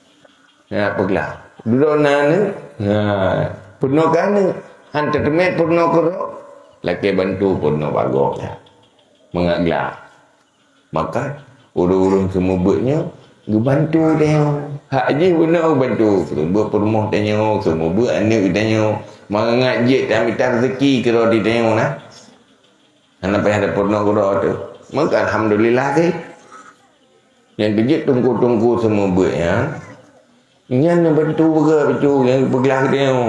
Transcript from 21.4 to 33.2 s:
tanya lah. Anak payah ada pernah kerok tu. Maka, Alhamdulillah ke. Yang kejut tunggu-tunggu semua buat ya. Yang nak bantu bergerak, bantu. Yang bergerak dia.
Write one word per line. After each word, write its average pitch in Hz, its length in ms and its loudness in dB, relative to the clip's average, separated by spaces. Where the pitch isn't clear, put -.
tanya 117 200 0
lah. - 120 0
Anak 95 240 -2
payah 104 160 2
ada 95 120 0
pernah 101 280 0
kerok 104 300 2
tu. 87 120 0
Maka, 107 320 0
Alhamdulillah 110 640 2
ke. 170 140 2
Yang 107 240 0
kejut 143 280 2
tunggu-tunggu 120 640 2
semua 107 320 2
buat 90 200 2
ya. 92 380 -2
Yang 156 400 2
nak 156 80 2
bantu 156 400 2
bergerak, 151 400 2
bantu. 143 180 2
Yang 131 140 2
bergerak 131 400 2
dia. 135 220 2